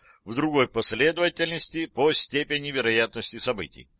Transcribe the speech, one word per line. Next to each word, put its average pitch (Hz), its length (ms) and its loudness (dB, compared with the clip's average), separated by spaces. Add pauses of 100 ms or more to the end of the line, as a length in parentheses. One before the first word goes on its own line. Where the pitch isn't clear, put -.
(240)
в 101 100 -12
другой 139 340 2
последовательности 165 1160 0
по 151 280 2
степени 143 580 -2
вероятности 113 640 0
событий. 101 520 -6 (100)